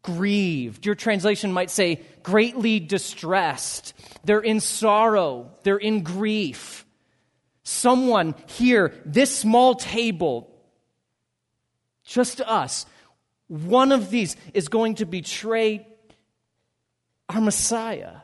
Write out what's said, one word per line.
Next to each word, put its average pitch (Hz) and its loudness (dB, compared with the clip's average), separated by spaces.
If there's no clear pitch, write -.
grieved." 175 -2
Your 208 0
translation 202 0
might 180 -2
say, 175 0
"greatly 220 2
distressed." 170 -4
They're 208 4
in 220 0
sorrow. 208 2
They're 196 2
in 208 -2
grief. 190 -4
Someone 247 0
here, 233 2
this 185 2
small 240 4
table, 175 -4
just - -2
us, 214 -2
one 202 2
of 226 2
these 208 -2
is 180 -2
going 220 0
to 214 -4
betray 214 -4
our 208 -2
Messiah, 220 -4